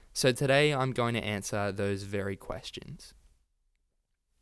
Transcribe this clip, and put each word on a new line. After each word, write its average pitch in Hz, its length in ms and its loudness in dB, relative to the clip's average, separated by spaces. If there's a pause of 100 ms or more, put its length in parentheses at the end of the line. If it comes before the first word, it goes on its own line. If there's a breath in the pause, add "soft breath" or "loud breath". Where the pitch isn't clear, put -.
(120)
So 131 200 2
today 143 420 4
I'm 131 200 0
going 117 200 2
to 117 100 0
answer 101 480 -2
those 101 300 0
very 98 340 -4
questions. - 760 -12 (1300)